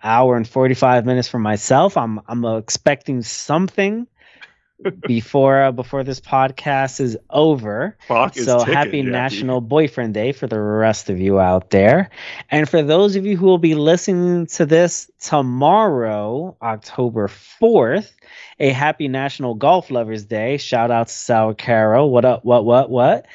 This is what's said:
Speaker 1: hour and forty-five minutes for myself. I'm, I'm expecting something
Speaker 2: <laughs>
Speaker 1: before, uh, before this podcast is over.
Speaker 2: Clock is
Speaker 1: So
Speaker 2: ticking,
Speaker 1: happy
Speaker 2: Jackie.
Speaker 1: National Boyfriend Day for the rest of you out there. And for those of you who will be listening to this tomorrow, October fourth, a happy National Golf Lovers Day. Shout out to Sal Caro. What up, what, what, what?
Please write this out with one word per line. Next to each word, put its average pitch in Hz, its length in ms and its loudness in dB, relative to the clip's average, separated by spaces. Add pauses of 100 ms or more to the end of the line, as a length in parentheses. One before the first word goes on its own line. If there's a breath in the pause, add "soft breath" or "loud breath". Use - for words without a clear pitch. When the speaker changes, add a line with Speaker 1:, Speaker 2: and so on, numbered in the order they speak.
Speaker 1:
hour 123 340 2
and 113 120 -4
forty-five 127 560 2
minutes 127 240 -2
for 123 100 -8
myself. 127 580 0
I'm, 110 320 -4
I'm 117 160 -6
expecting 120 800 -4
something 196 840 -4 (500 soft breath)
Speaker 2:
<laughs> - 520 -12
Speaker 1:
before, 135 560 2
uh, 135 80 2
before 127 320 -6
this 131 160 -10
podcast 135 800 -2
is 120 180 -4 (120)
over. 139 640 -2 (100)
Speaker 2:
Clock 120 300 0
is 127 100 -4
Speaker 1:
So 120 140 2
Speaker 2:
ticking, 117 140 0
Speaker 1:
happy 147 160 0 (120)
Speaker 2:
Jackie. 127 80 -4
Speaker 1:
National 127 500 -4
Boyfriend 123 540 -2
Day 107 180 -4
for 139 140 -10
the 110 140 -4
rest 107 500 0
of 92 100 -4
you 98 200 2
out 92 300 0
there. 117 400 4 (400 loud breath)
And 151 180 0
for 165 140 2
those 185 340 2
of 190 100 -4
you 208 100 0
who 180 100 2
will 185 120 6
be 165 180 2
listening 175 680 0
to - 200 -2
this 170 440 2 (100)
tomorrow, 131 1400 -2
October 113 640 -4
fourth, 196 840 0 (440 loud breath)
a 139 120 2
happy 147 360 -2
National 131 480 -6
Golf 156 380 2
Lovers 110 320 -4
Day. 113 320 -4
Shout 120 340 -2
out 117 160 0
to - 80 -14
Sal 110 400 0
Caro. 113 520 2
What 123 180 2
up, 127 200 2
what, 120 200 4
what, 120 260 2
what? 131 440 2